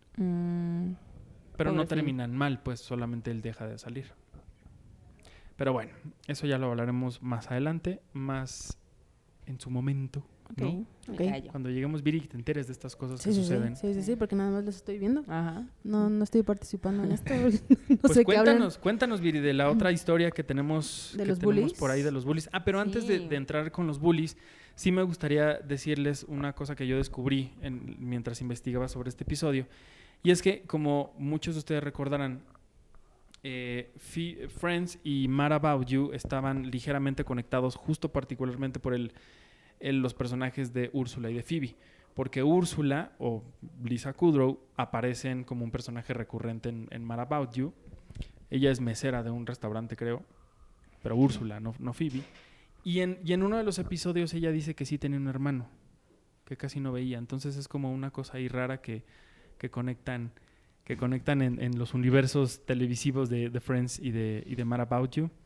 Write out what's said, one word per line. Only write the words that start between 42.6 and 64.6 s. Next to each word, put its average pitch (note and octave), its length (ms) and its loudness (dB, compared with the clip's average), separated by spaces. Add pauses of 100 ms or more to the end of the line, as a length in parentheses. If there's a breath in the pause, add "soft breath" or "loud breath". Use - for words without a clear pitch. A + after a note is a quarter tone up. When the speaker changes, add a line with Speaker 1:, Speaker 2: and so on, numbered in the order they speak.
Speaker 2:
o A2+ 240 -2 (400)
Lisa A#2+ 300 -4
Kudrow C3+ 480 4 (160)
aparecen B2 680 -2
como A#2+ 200 -4
un A#2 60 -4
personaje A#2 420 -6
recurrente A2+ 560 -6
en, A#2 220 -6
en A#2 120 -8
Mad A#2 180 -4
About C3+ 340 -2
You. C3 180 -2 (760 loud breath)
Ella C3+ 200 4
es B2+ 120 2
mesera A#2+ 400 -2
de A#2 80 -4
un A#2 160 -6
restaurante, A2+ 500 -6
creo. A#2 260 -4 (800)
Pero A2+ 140 0
Úrsula, A#2 440 2
no, A2+ 180 -6
no B2 160 -6
Phoebe. C3+ 260 -2 (640 soft breath)
Y F3+ 160 0
en, F#3 240 -2
y E3 80 0
en F3+ 100 2
uno G3+ 140 2
de A3+ 80 0
los G3 140 -2
episodios E3+ 560 -2
ella E3 180 0
dice D#3 220 -2
que C#3 100 -6
sí C#3+ 140 -2
tenía C#3 200 -2
un C#3 100 -2
hermano, C3 380 -2 (800)
que - 140 -12
casi C#3 200 -8
no C3+ 140 -2
veía. B2+ 240 -2
Entonces C3+ 400 -6
es C#3 120 -8
como C#3 220 -4
una C3+ 200 -4
cosa C3 260 -10
ahí B2+ 120 -4
rara B2+ 340 -4
que, A2 220 -8 (520 soft breath)
que B2 140 -8
conectan, A#2+ 640 -6 (520 soft breath)
que B2+ 120 -6
conectan C3 460 0
en, B2 200 0
en B2 160 0
los A#2+ 160 -4
universos C3 720 4
televisivos B2+ 640 0
de, A#2+ 200 0
de A#2+ 100 -4
Friends B2 400 -2
y B2+ 100 -4
de, A2 360 -2
y C3 100 -8
de A#2+ 80 -2